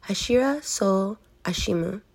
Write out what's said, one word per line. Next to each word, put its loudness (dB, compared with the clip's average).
Hashira 2
Soul 0
Ashimu. -2